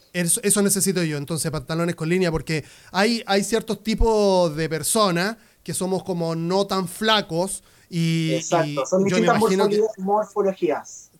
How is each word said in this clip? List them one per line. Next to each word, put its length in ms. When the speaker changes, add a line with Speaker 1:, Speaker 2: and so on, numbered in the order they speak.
Speaker 1:
Eso, 300
eso 180
necesito 420
yo, 140
entonces, 340
pantalones 460
con 140
línea, 200
porque 340
hay, 340
hay 180
ciertos 380
tipos 720
de 140
personas 680
que 120
somos 300
como 320
no 300
tan 200
flacos 800
y, 460
Speaker 2:
Exacto, 460
Speaker 1:
y 40
Speaker 2:
son 180
Speaker 1:
yo 140
me 80
Speaker 2:
distintas 120
Speaker 1:
imagino 300
que 80
Speaker 2:
morfolo-, 120
morfologías. 1200